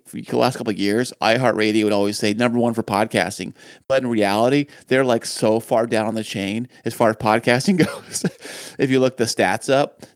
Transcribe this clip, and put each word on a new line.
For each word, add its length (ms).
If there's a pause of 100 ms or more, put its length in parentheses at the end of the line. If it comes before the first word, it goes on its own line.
for 160
the 160
last 180
couple 160
of 80
years, 320 (100)
iHeartRadio 640
would 80
always 260
say, 160
"Number 240
one 160
for 100
podcasting." 680 (360)
But 120
in 80
reality, 580 (200)
they're, 160
like, 220
so 340
far 280
down 200
on 80
the 80
chain 460 (160)
as 80
far 160
as 80
podcasting 680
<laughs> 0
goes. 380 (560)
If 100
you 120
look 160
the 80
stats 440
up, 340 (120)